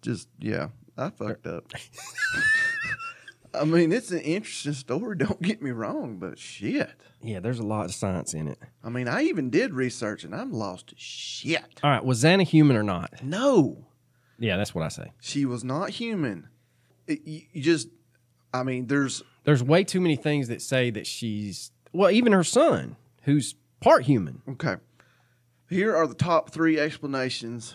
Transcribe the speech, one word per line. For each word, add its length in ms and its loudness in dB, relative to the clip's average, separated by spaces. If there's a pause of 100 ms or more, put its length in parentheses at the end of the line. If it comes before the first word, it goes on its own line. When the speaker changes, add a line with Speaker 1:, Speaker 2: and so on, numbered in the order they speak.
Speaker 1:
just, 280 -6 (100)
yeah, 300 -4 (280)
I 140 -6
fucked 360 -10
up. 300 -10
<laughs> 1800 -4
I 100 -2
mean, 280 4
it's 180 -2
an 100 -4
interesting 540 -6
story, 420 -6
don't 240 -2
get 220 -2
me 80 -6
wrong, 480 -6
but 200 -10
shit. 520 -6 (320)
Speaker 2:
Yeah, 180 -6
there's 180 -2
a 80 -4
lot 200 -2
of 80 -8
science 400 -4
in 120 -6
it. 120 -8 (260)
Speaker 1:
I 60 -10
mean, 180 -4
I 140 -2
even 260 0
did 240 2
research, 500 -4
and 120 -12
I'm 180 -8
lost 400 -8
as 80 -20
shit. 640 -6 (180)
Speaker 2:
All 80 4
right, 140 2
was 180 0
Xana 200 6
human 340 8
or 60 2
not? 420 -4
Speaker 1:
No. 640 2 (520)
Speaker 2:
Yeah, 200 0
that's 160 -2
what 100 -2
I 40 -2
say. 240 -12 (100)
Speaker 1:
She 240 -2
was 180 -4
not 260 -4
human. 580 -6 (580)
It, 200 -6
you, 140 -12 (120)
you 100 -8
just, 260 2 (640)
I 120 -2
mean, 220 -4
there's 360 0 (220)
Speaker 2:
There's 180 4
way 200 4
too 200 0
many 140 4
things 320 0
that 120 -6
say 300 0
that 160 -6
she's, 680 -8 (180)
well, 200 6
even 220 6
her 120 6
son, 520 2 (260)
who's 320 2 (260)
part 240 8
human. 460 2
Speaker 1:
Okay. 260 -4 (920)
Here 260 0
are 100 4
the 80 -6
top 360 2
three 280 2
explanations 960 -4